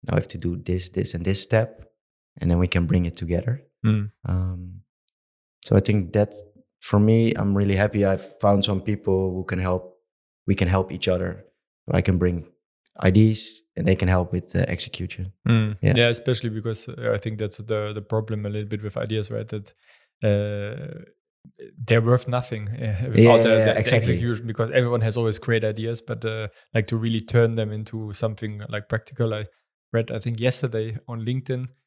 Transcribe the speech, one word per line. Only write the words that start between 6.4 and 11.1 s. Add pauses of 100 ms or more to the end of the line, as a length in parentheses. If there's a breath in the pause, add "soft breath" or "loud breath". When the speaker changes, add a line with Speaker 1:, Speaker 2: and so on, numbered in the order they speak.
Speaker 1:
for
me,
I'm
really
happy
I've
found
some
people
who
can
help, (500)
we
can
help
each
other. (420)